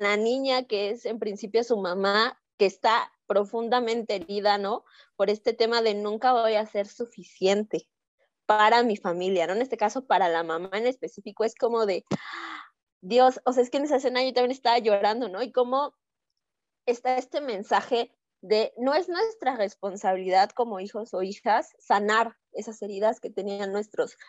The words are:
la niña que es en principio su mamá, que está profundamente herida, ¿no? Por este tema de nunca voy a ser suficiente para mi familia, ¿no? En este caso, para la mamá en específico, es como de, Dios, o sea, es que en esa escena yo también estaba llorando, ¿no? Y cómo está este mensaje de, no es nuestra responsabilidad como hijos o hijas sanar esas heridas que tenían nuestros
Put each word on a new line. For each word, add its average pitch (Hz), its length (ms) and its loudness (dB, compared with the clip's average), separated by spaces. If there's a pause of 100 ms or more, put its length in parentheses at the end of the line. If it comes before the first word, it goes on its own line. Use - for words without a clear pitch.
la 208 160 2
niña 254 480 0
que 202 260 -4
es 233 160 -8
en 226 120 -6
principio 214 460 -4
su 240 140 0
mamá, 196 600 0 (200)
que 202 80 4
está 220 440 0 (160)
profundamente 226 880 -2
herida, 202 420 0
¿no? 202 260 -4 (320)
Por 196 140 2
este 214 240 0
tema 233 280 2
de 220 120 2
nunca 214 380 0
voy 226 220 2
a 214 120 0
ser 202 200 -4
suficiente 202 1040 -4 (580)
para 214 360 6
mi 226 140 0
familia, 180 500 -2
¿no? 170 80 -4
En 226 80 0
este 262 140 -4
caso, 220 300 -2
para 190 220 4
la 165 140 0
mamá 165 320 -4
en 220 120 -2
específico, 214 580 -6
es 226 100 -2
como 226 320 0
de, 196 180 -2 (960)
Dios, 247 460 4
o 254 60 0
sea, 254 100 2
es 247 80 0
que 294 80 -2
en 285 60 0
esa 302 120 0
escena 254 260 0
yo 262 120 0
también 247 160 2
estaba 240 280 0
llorando, 214 500 0
¿no? 190 140 -6
Y 247 100 -8
cómo 254 420 0 (920)
está 254 300 0
este 262 240 -4
mensaje 233 720 -2 (300)
de, 214 340 0
no 254 180 0
es 349 140 0
nuestra 359 480 -2
responsabilidad 190 920 0
como 226 300 -4
hijos 208 340 -10
o 180 80 -2
hijas 208 560 -2
sanar 214 580 2 (160)
esas 214 300 -10
heridas 208 380 -2
que - 100 -12
tenían 202 420 -6
nuestros 202 440 -4 (120)